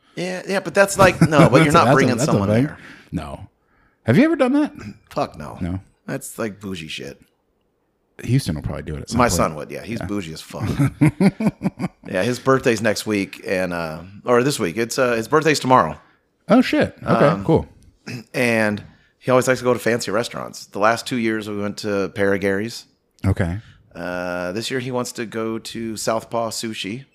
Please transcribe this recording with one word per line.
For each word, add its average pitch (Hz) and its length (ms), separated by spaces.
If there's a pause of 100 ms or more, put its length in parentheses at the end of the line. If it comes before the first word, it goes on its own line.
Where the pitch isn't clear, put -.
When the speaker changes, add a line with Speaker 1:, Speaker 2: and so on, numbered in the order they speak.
(160)
Speaker 1:
Yeah, 180 320
yeah, 185 120
but 160 160
that's 196 220
like, 185 240
no, 160 280
but 135 140
Speaker 2:
<laughs> - 0
Speaker 1:
you're 147 80
Speaker 2:
That's 160 40
a, - 20
Speaker 1:
not 160 80
Speaker 2:
that's 139 80
a, - 20
Speaker 1:
bringing 131 220
Speaker 2:
that's - 120
a - 20
Speaker 1:
someone 101 180
Speaker 2:
thing. 113 160
Speaker 1:
there. - 120 (340)
Speaker 2:
No. 73 380 (540)
Have 120 140
you 269 80
ever 330 100
done 269 180
that? 294 200 (360)
Speaker 1:
Fuck - 280
no. 62 240
Speaker 2:
No. 87 180 (260)
Speaker 1:
That's, - 320
like, 101 220
bougie 92 300
shit. 67 300 (1040)
Speaker 2:
Houston 117 320
will 73 60
probably 73 220
do 78 120
it 71 80
at - 60
some - 80
Speaker 1:
My 123 80
Speaker 2:
point. 110 80
Speaker 1:
son 87 220
would, 73 160
yeah. 69 120
He's 110 180
Speaker 2:
Yeah. - 40
Speaker 1:
bougie 92 280
as 78 80
fuck. - 260 (320)
Speaker 2:
<laughs> - 920 (160)
Speaker 1:
Yeah, 110 160
his 120 160
birthday's 123 440
next 107 260
week, 101 400
and, 92 260
uh, 82 300 (220)
or 120 180
this 143 160
week. 87 180
It's, 117 220
uh, 123 140
his 113 160
birthday's 147 300
tomorrow. 117 380 (520)
Speaker 2:
Oh, 247 120
shit. - 400
Okay, - 260
Speaker 1:
Um, 120 180
Speaker 2:
cool. 104 200 (680)
Speaker 1:
And 110 500 (360)
he - 120
always 127 160
likes 127 140
to - 20
go 123 100
to 113 60
fancy 113 320
restaurants. 71 540
The - 140
last 113 280
two 135 80
years, 110 340
we 104 100
went 101 180
to 98 360
Paragary's. 98 720 (400)
Speaker 2:
Okay. 95 340 (360)
Speaker 1:
Uh, 90 560
this 113 180
year, 131 120
he 127 100
wants 123 220
to 120 120
go 113 340
to 113 360
Southpaw 113 540
Sushi. 110 640